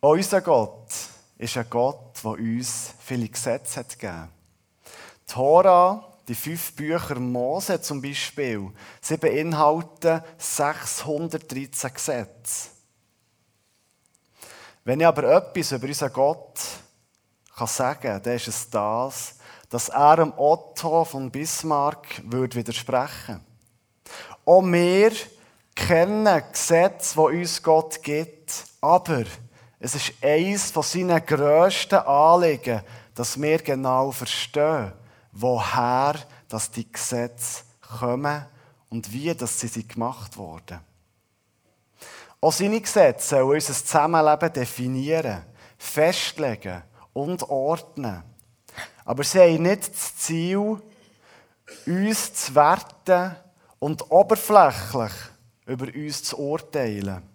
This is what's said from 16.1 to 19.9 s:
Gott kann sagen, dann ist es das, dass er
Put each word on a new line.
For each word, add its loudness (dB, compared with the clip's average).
Gott -2
kann -4
sagen, -4
dann -2
ist -6
es -8
das, -4
dass -6
er 8